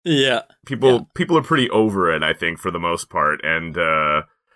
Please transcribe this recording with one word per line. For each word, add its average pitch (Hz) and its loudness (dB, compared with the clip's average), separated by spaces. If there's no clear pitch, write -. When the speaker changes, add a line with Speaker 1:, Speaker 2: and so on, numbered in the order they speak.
Speaker 1:
Yeah. 135 2
Speaker 2:
People, 131 4
Speaker 1:
Yeah. 117 4
Speaker 2:
people 170 0
are 156 4
pretty 135 0
over 95 2
it, 78 -2
I 78 0
think, 82 -4
for 92 -6
the 87 -6
most 85 -4
part. 76 -2
And, 82 -4
uh, 78 0